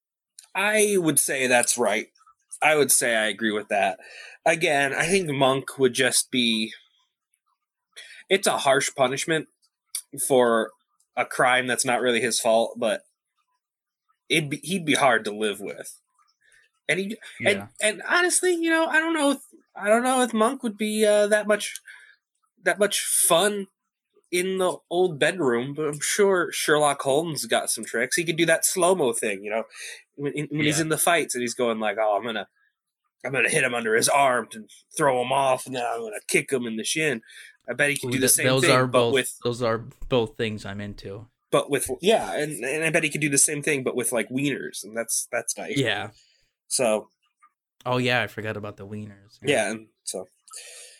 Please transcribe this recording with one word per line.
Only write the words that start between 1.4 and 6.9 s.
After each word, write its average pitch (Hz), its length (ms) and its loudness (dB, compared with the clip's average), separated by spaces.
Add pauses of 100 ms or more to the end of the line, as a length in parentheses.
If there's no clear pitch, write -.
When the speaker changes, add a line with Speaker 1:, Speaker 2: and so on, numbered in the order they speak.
Speaker 1:
that's 123 300 4
right. 107 300 0 (540)
I 151 140 4
would 135 160 4
say 120 240 2
I 110 120 2
agree 107 240 -2
with 104 160 -2
that. 98 320 0 (460)
Again, 156 480 2
I 151 120 0
think 180 240 0
Monk 135 480 2
would 131 160 4
just 127 380 0
be, 113 400 0 (1600)